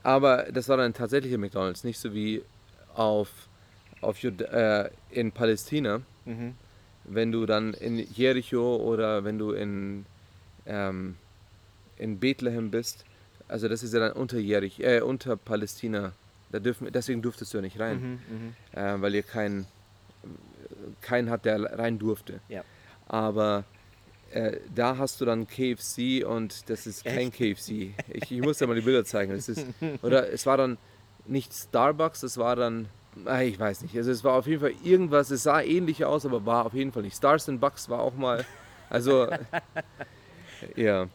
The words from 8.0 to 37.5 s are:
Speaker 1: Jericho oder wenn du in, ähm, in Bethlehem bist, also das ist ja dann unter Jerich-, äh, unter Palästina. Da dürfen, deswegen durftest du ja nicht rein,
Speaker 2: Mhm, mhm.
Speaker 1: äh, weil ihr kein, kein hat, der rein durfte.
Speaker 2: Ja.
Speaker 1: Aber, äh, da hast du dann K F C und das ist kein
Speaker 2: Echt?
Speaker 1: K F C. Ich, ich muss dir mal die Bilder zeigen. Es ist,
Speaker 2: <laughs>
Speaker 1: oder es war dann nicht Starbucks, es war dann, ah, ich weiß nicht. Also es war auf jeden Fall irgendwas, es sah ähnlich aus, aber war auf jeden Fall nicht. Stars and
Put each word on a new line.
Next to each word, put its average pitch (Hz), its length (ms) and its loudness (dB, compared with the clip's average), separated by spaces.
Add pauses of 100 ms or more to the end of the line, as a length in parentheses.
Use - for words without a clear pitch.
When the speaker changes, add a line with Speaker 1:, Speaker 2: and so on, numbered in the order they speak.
Speaker 1:
Jericho 123 640 2
oder 110 460 0
wenn 107 140 -4
du 107 140 -2
in, 101 540 -4 (600)
ähm, 95 500 -6 (840)
in 107 220 -6
Bethlehem 120 520 -2
bist, - 340 -6 (420)
also 113 220 -4
das 113 140 -4
ist 110 100 -6
ja 117 60 4
dann 110 140 2
unter 123 240 -4
Jerich-, 101 460 0
äh, 120 180 6
unter 123 360 -2
Palästina. 104 760 -4 (380)
Da 107 80 -4
dürfen, 117 320 -2
deswegen 120 300 -2
durftest 117 320 -6
du 110 60 -4
ja - 20 -2
nicht 98 180 -8
rein, 123 400 -4 (100)
Speaker 2:
Mhm, 113 60 -10
mhm. 113 200 -10 (240)
Speaker 1:
äh, 101 220 -2
weil 101 140 0
ihr 104 80 0
kein, 101 420 -4 (1400)
kein 123 280 0
hat, 117 160 -4
der 107 340 0
rein 117 200 -2
durfte. 107 480 -4
Speaker 2:
Ja. 98 160 -12 (440)
Speaker 1:
Aber, 107 560 0 (680)
äh, - 260 -2 (160)
da 123 240 2
hast 135 220 -4
du 131 60 0
dann 113 220 2
K 127 240 -2
F 113 80 -4
C 131 440 0
und 113 460 -4
das 110 180 -4
ist - 180 -12
kein 123 120 -2 (120)
Speaker 2:
Echt? - 40 -10
Speaker 1:
K 110 180 2
F 95 80 -4
C. 104 340 -6 (140)
Ich, - 240 -8
ich 123 100 -2
muss 143 180 2
dir 135 80 4
mal 117 80 2
die 113 60 2
Bilder 123 220 6
zeigen. 98 300 0
Es 101 160 -6
ist, 131 160 -4 (180)
Speaker 2:
<laughs> 147 200 -4
Speaker 1:
oder 123 280 4
es - 140 -6
war 135 120 4
dann 127 200 0 (480)
nicht 131 280 -4
Starbucks, 147 680 0
es 127 140 -8
war 120 180 2
dann, 113 320 -2 (380)
ah, 127 160 2
ich 110 180 0
weiß 104 220 0
nicht. 90 160 -12
Also 120 140 0
es 113 120 -2
war 131 100 4
auf 127 120 4
jeden 151 160 0
Fall 143 120 0 (100)
irgendwas, 151 480 6
es 127 120 0
sah 151 180 6
ähnlich 156 440 2
aus, 147 200 2
aber 117 200 0
war 117 220 4
auf 113 80 -4
jeden 135 160 0
Fall 117 120 -4
nicht. 101 140 -8
Stars 151 320 4
and 131 120 -4